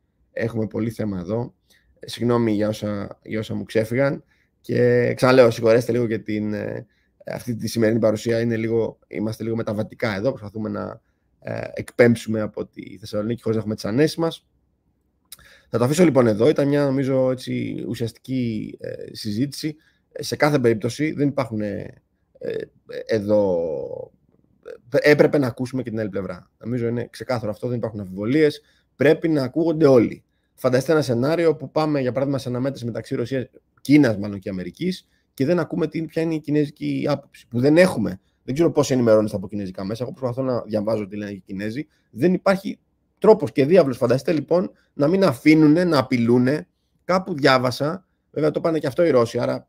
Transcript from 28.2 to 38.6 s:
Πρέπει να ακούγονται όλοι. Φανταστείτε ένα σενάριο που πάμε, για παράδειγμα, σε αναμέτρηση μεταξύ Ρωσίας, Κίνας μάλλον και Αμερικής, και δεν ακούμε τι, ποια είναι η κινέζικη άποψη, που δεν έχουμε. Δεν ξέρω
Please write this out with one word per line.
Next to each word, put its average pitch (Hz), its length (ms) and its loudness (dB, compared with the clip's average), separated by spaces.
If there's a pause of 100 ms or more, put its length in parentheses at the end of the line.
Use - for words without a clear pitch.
Πρέπει 160 320 4
να 151 140 2
ακούγονται 156 440 0
όλοι. 120 380 4 (300)
Φανταστείτε 131 380 0
ένα 156 100 4
σενάριο 147 540 0
που 135 140 -12
πάμε, 156 300 0
για 123 120 -2
παράδειγμα, 135 260 -2
σε 123 100 -8
αναμέτρηση 123 360 -4
μεταξύ 117 300 -8
Ρωσίας, 127 320 -4 (340)
Κίνας 135 360 6
μάλλον 101 220 -8
και 95 100 -10
Αμερικής, 95 600 -8 (260)
και 135 100 -2
δεν 175 140 2
ακούμε 165 280 -2
τι, 160 160 -6
ποια 160 200 -6
είναι 165 120 -2
η 156 60 -4
κινέζικη 147 680 -2
άποψη, - 400 -8
που 117 120 -4
δεν 147 160 6
έχουμε. 110 440 2 (240)
Δεν 127 100 -6
ξέρω 156 180 2